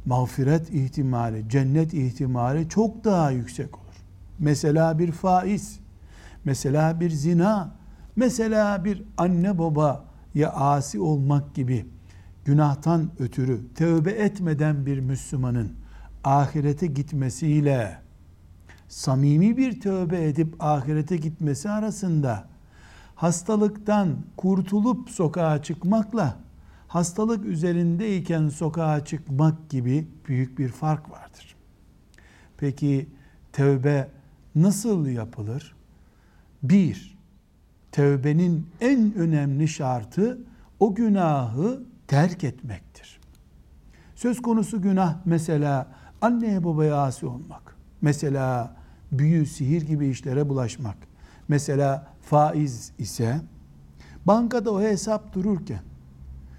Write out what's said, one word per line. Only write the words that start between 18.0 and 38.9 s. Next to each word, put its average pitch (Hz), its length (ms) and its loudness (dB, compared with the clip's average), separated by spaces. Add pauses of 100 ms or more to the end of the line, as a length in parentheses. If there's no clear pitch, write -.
samimi 147 720 4
bir 262 240 0
tövbe 185 460 0
edip 160 360 -2
ahirete 151 540 0
gitmesi 156 520 -4
arasında 170 840 -2 (640)
hastalıktan 208 1000 0 (200)
kurtulup 190 720 0
sokağa 156 540 0
çıkmakla 190 720 -2 (500)
hastalık 208 580 -2
üzerindeyken 170 1040 0
sokağa 156 560 -2
çıkmak 156 640 0
gibi 135 380 0 (200)
büyük 127 320 -2
bir 131 100 -2
fark 156 420 -4
vardır. - 440 -20 (1040)
Peki 139 520 -2 (440)
tövbe 139 560 2 (460)
nasıl 190 520 2
yapılır? 117 680 -8 (880)
Bir, 165 540 2 (720)
tövbenin 147 760 2 (140)
en 226 320 4